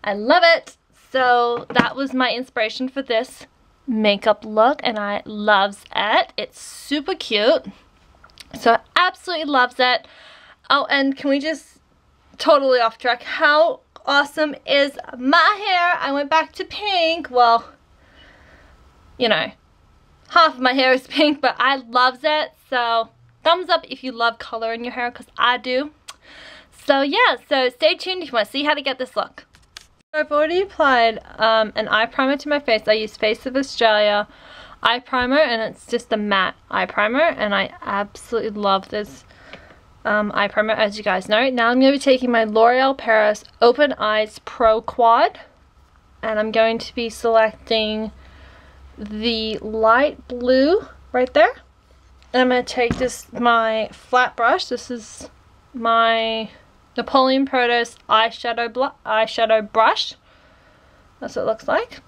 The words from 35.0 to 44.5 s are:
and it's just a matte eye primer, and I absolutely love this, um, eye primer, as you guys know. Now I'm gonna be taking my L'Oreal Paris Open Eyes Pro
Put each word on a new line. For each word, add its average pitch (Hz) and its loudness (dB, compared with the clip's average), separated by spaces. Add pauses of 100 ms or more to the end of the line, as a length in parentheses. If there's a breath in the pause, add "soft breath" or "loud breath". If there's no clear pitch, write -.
and 240 0
it's 202 -10
just 233 -6
a 220 0
matte 202 0 (140)
eye 190 -2
primer, 220 -2
and 214 -2
I 196 -4 (100)
absolutely - -6
love 202 -2
this, 214 -10 (800 loud breath)
um, 208 -2
eye 202 0
primer, 214 0
as 208 -2
you 208 -14
guys 185 -2
know. 226 2
Now 240 0
I'm 247 2
gonna 269 6
be 285 0
taking 254 2
my 226 2
L'Oreal 247 2
Paris 214 0 (180)
Open 254 4
Eyes 214 -4
Pro 220 2